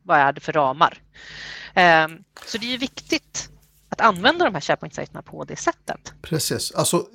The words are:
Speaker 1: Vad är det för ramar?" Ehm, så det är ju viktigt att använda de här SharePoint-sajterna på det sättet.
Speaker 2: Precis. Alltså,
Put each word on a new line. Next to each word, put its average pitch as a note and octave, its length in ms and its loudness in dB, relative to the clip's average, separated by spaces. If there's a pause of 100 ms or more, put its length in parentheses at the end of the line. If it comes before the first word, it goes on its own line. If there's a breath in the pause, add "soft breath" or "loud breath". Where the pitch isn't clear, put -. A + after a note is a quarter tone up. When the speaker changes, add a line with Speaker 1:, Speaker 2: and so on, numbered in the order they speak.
Speaker 1:
Vad E3 160 2
är C#3 140 4
det D3 80 -10
för - 120 -8
ramar?" C#3+ 440 2 (760 loud breath)
Ehm, D#3+ 380 6 (340)
så - 120 -10
det G#3+ 80 -8
är A#3+ 60 -6
ju B3+ 60 -4
viktigt - 720 -6 (400)
att - 120 -6
använda A3+ 440 2
de A#3 80 0
här D3 80 -4
SharePoint-sajterna D#3 600 -4
på D3+ 220 -14
det D3 120 -12
sättet. - 680 -8
Speaker 2:
Precis. - 500 -4
Alltså, D#3 440 -2